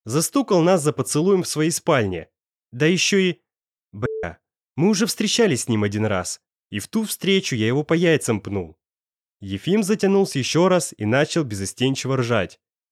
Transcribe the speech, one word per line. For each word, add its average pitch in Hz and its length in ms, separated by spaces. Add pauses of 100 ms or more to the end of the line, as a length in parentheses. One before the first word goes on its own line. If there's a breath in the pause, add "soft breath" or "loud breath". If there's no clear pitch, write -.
Застукал 170 560
нас 175 200
за 143 120
поцелуем 170 500
в - 40
своей 156 240
спальне. 101 580 (420)
Да 127 140
ещё 180 320
и, 185 240 (500)
бля, 95 480 (360)
мы 170 140
уже 214 160
встречались 202 580
с - 40
ним 107 160
один 104 220
раз, 95 360 (280)
и 107 100
в - 80
ту 220 160
встречу 190 520
я 107 120
его 135 160
по 160 100
яйцам 165 480
пнул». 92 360 (640)
Ефим 151 420
затянулся 196 560
ещё 165 300
раз 180 280
и 107 80
начал 143 380
безостенчиво 127 720
ржать. 113 420 (320)